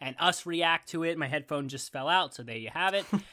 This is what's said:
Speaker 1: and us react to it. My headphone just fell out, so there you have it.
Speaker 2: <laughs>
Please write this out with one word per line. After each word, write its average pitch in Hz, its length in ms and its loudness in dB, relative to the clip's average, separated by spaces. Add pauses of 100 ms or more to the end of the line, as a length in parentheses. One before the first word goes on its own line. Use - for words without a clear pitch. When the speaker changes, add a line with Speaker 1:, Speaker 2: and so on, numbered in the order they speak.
Speaker 1:
and 131 180 -6
us 175 280 2
react 165 440 2
to 165 140 -2
it. 165 140 0
My 151 100 0
headphone 143 400 -2
just 131 240 -10
fell 139 160 -4
out, 175 260 4
so 123 80 -14
there 117 140 -8
you 110 160 -8
have 190 220 2
it. 196 160 0
Speaker 2:
<laughs> - 40 4 (180)